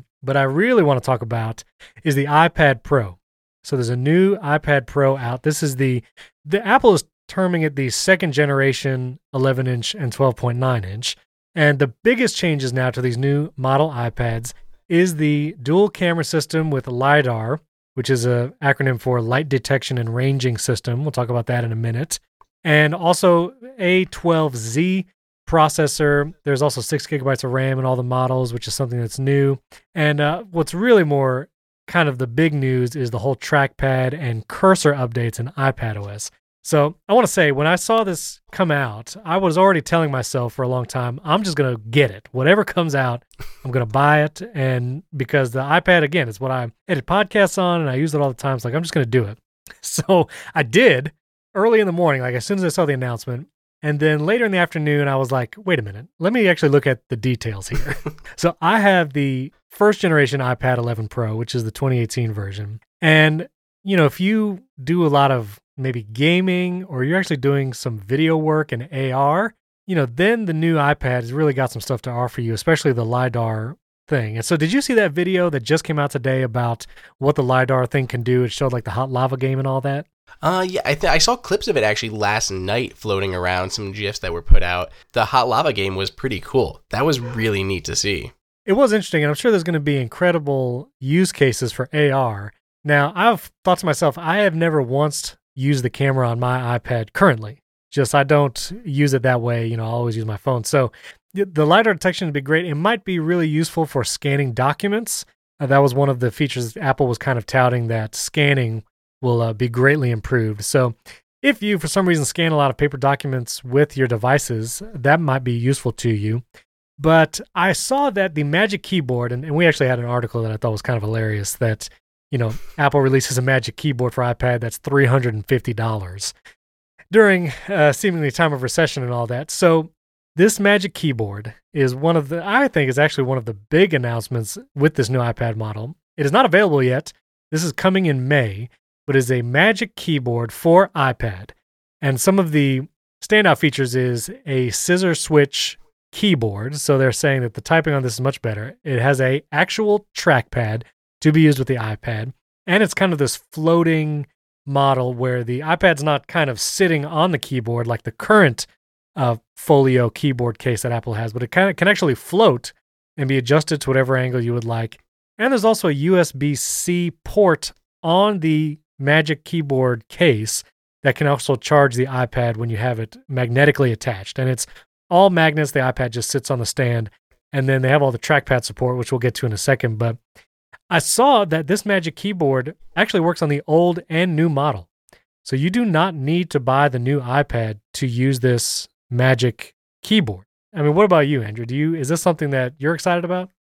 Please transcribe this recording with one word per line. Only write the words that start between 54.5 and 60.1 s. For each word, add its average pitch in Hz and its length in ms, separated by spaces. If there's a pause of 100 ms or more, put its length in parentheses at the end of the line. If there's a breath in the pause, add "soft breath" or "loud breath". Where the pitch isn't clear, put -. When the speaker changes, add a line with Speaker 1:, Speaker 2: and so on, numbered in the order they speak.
Speaker 1:
the 190 60
afternoon, 147 520
I 135 80
was 135 140
like, 127 280
"Wait 185 200
a 120 40
minute, 101 240 (120)
let 180 140
me 226 160
actually 165 220
look 139 160
at 131 240
the 131 60
details 113 520
here." 143 340
<laughs> - 340
So 170 260
I 202 180
have 180 320
the 139 400 (180)
first 208 300
generation 143 400